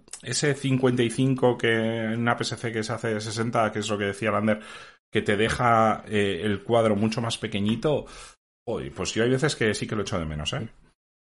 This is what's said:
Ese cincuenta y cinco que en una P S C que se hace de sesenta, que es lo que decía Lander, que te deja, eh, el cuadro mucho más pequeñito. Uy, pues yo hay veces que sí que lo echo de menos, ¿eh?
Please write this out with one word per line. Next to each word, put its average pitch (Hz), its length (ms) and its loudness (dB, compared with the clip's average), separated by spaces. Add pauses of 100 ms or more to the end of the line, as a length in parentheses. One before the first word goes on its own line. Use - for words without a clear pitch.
(240)
Ese 135 320 0
cincuenta 127 480 2
y 113 80 2
cinco 127 480 2
que 120 80 2
en 113 540 0
una 117 140 2
P 117 80 -4
S 113 120 -4
C 113 160 -6
que 113 100 -2
se 113 120 -4
hace 113 200 -2
de 104 80 -2
sesenta, 113 500 0
que 107 80 -4
es 104 100 -4
lo 104 100 -2
que 104 60 -2
decía 101 260 -2
Lander, 107 300 2 (500)
que 107 100 0
te 104 160 2
deja, 113 680 2
eh, 101 360 0
el 104 200 -2
cuadro 113 320 4
mucho 110 260 0
más 117 160 -4
pequeñito. 110 680 -2 (580)
Uy, 71 240 -6
pues 87 240 -6
yo 110 100 2
hay 123 60 2
veces 139 260 2
que 107 200 2
sí - 100 -6
que 113 100 -6
lo 104 60 0
echo 98 160 -2
de 82 80 -2
menos, 76 280 -6
¿eh? 113 140 -6 (720)